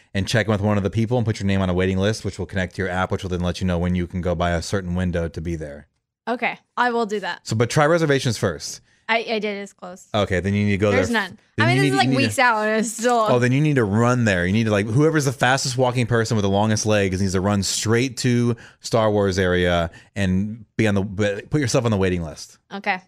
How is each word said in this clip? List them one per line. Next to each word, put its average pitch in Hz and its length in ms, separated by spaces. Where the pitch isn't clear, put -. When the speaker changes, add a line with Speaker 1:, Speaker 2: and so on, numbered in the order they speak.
Speaker 1:
and 98 140
check 107 220
with 107 100
one 104 180
of 95 60
the 98 60
people 113 280
and 113 80
put 110 140
your 98 80
name 98 140
on 92 80
a 90 40
waiting 95 240
list, 104 280
which 101 120
will 92 80
connect 92 300
to 104 60
your 92 100
app, 92 180
which 98 140
will 92 60
then 90 100
let 87 220
you 92 60
know 87 100
when 90 180
you 90 100
can 90 160
go 87 140
by 87 160
a 85 100
certain 90 340
window 85 340
to 82 100
be 82 160
there. 73 320
Speaker 2:
Okay, 233 320
I 247 160
will 233 140
do 202 160
that. 175 260
Speaker 1:
So, - 80
but 117 140
try 151 160
reservations 147 520
first. 82 440
Speaker 2:
I, 226 200
I 220 120
did. 208 180
It's 202 160
closed. 185 400
Speaker 1:
Okay, 95 260
then 98 140
you 101 120
need 104 80
to 98 40
go 104 140
Speaker 2:
There's - 160
Speaker 1:
there. 233 140
Speaker 2:
none. 185 180
Speaker 1:
Then 320 100
Speaker 2:
I 349 60
mean, 370 40
Speaker 1:
you - 60
Speaker 2:
this - 0
Speaker 1:
need - 40
Speaker 2:
is, - 60
Speaker 1:
to, - 40
Speaker 2:
like, - 80
Speaker 1:
you 262 60
need 269 60
Speaker 2:
weeks - 200
out 240 300
and 220 120
it's 214 120
still 240 240
Speaker 1:
Oh, 123 120
then 120 120
you 135 100
need 151 160
to 123 60
run 117 420
there. 92 200
You 92 80
need 113 120
to, 107 60
like, 101 140
whoever's 147 400
the 139 80
fastest 127 460
walking 123 260
person 113 320
with 101 60
the 98 60
longest 104 360
legs 98 340
needs 95 140
to 92 80
run 101 220
straight 117 540
to 120 380
Star 110 280
Wars 101 300
area 90 500
and 101 500
be 113 100
on 104 60
the, 101 560
put 151 100
yourself 127 260
on 117 60
the 104 60
waiting 92 240
list. - 380
Speaker 2:
Okay. 196 360